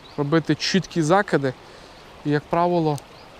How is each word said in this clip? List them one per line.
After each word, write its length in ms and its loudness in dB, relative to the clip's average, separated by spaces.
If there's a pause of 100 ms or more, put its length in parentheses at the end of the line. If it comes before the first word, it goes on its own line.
(160)
робити 380 0
чіткі 480 -2
закиди. 520 0 (680)
І, 60 -2
як 120 0
правило, 560 0 (420)